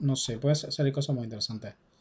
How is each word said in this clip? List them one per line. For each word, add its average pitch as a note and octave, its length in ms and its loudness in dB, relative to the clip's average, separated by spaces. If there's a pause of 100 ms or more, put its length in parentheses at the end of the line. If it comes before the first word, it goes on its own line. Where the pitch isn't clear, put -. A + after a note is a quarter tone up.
no C3+ 160 4
sé, A#2 220 -4
puede C#3+ 160 4
sa-, D3 160 -2
salir C#3 220 2
cosas C#3 220 0
muy A#2+ 100 -2
interesantes. A2 500 -6 (260)